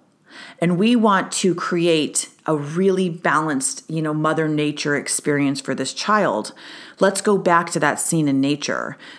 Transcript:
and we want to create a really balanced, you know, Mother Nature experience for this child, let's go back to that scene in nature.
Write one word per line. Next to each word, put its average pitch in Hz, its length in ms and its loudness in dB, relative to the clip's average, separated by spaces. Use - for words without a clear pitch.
and 170 180 2
we 226 160 4
want 208 380 2
to 180 220 2
create 170 760 0
a 160 80 0
really 185 540 0
balanced, 156 800 -2
you 160 140 -4
know, 156 120 -2
Mother 156 340 0
Nature 147 480 0
experience 139 640 0
for 139 140 -4
this 131 180 -6
child, 156 600 0
let's 196 220 2
go 208 160 2
back 175 340 2
to 165 100 -2
that 147 200 0
scene 160 280 2
in 135 120 2
nature. 135 560 -2